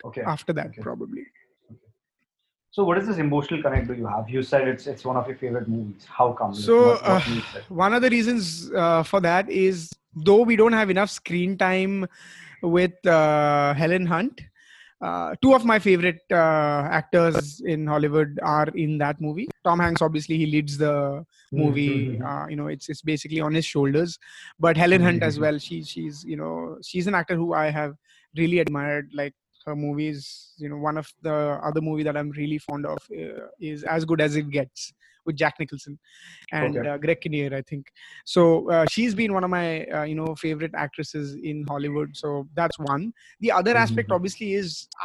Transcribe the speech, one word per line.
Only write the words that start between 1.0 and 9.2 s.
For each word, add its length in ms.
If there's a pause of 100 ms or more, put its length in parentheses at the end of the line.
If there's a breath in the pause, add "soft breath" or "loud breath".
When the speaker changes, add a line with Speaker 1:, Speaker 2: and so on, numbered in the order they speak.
Speaker 1:
So 120
what 160
is 80
this 100
emotional 460
connect 240
do 80
you 100
have? 240
You 140
said 240
it's, 180
it's 180
one 140
of 100
your 100
favorite 300
movies. 400
How 260
come? 180
Like, 80
Speaker 2:
So, 300
Speaker 1:
what, 120
what 80 (180)
Speaker 2:
uh, 80
Speaker 1:
makes 200
it? 140
Speaker 2:
one 240
of 100
the 80
reasons, 600
uh, 300
for 200